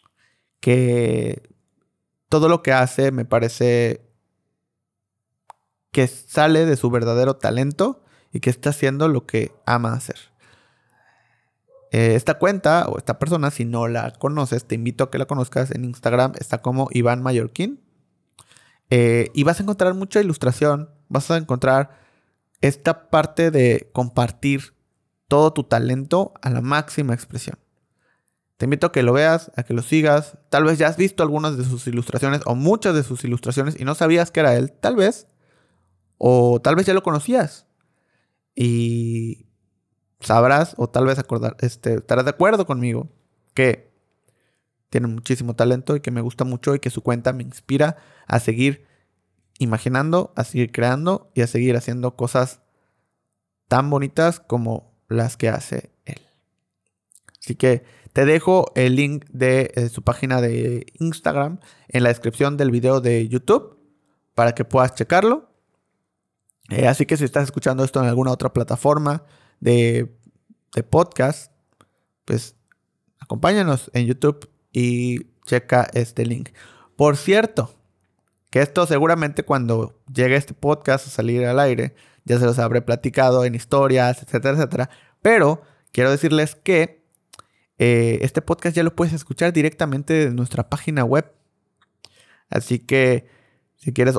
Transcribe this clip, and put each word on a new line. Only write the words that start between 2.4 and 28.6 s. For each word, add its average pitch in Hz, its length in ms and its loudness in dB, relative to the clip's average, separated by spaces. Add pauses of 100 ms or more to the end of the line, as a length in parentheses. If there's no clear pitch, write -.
lo 170 140 2
que 135 100 0
hace 131 400 2
me 123 140 -4
parece 117 840 0 (1800)
que 131 140 2
sale 156 640 2
de 139 100 2
su 123 140 -2
verdadero 120 440 0
talento 135 680 -2 (260)
y - 100 -8
que 127 100 0
está - 180 -4
haciendo 143 380 0
lo 139 180 0
que - 300 -4 (100)
ama 117 280 -2
hacer. - 240 -10 (1800)
Eh, 113 220 4
esta 151 240 0
cuenta 175 480 2
o - 100 -6
esta - 220 -6
persona, 151 320 -2
si 117 140 -6
no 117 240 -4
la 117 240 -6
conoces, 139 520 -4
te 113 100 -6
invito 117 280 -4
a 127 80 -4
que 131 60 -6
la 131 80 -2
conozcas 131 460 -4
en 123 120 -6
Instagram. 123 560 -2
Está - 220 -8
como 131 300 -2
Iván 120 300 0
Mallorquín. 127 640 -4 (1040)
Eh, 120 440 4
y 147 100 0
vas 170 160 2
a 196 40 -6
encontrar 196 300 0
mucha 196 280 0
ilustración. 147 680 0 (200)
Vas 139 200 -2
a 165 60 2
encontrar 135 640 0 (600)
esta 143 480 -2
parte 160 420 2
de 123 400 2
compartir 127 840 -4 (540)
todo 156 240 4
tu 147 140 -4
talento 131 760 0
a 131 80 -4
la 120 120 0
máxima 143 520 -2
expresión. - 460 -10 (960)
Te - 120 -4